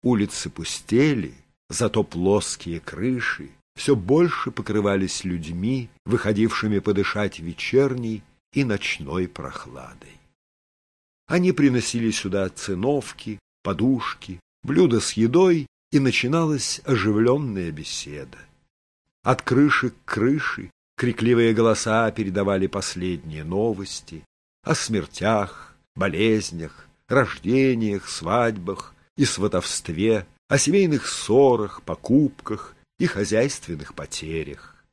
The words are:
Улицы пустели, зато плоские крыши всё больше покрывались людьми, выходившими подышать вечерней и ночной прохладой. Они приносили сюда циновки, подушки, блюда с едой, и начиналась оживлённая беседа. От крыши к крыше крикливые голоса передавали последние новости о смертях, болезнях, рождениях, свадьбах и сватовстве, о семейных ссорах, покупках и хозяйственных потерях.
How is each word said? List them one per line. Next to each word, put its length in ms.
Улицы 440
пустели, 840
зато 360
плоские 720
крыши 720
всё 220
больше 540
покрывались 760
людьми, 640
выходившими 760
подышать 600
вечерней 840
и 120
ночной 640
прохладой. 920
Они 260
приносили 580
сюда 400
циновки, 880
подушки, 800
блюда 380
с 120
едой, 540
и 80
начиналась 840
оживлённая 840
беседа. 680
От 200
крыши 480
к 140
крыше 680
крикливые 580
голоса 560
передавали 560
последние 800
новости 800
о 100
смертях, 1040
болезнях, 920
рождениях, 1000
свадьбах 880
и 80
сватовстве, 1040
о 100
семейных 480
ссорах, 760
покупках 920
и 40
хозяйственных 880
потерях. 840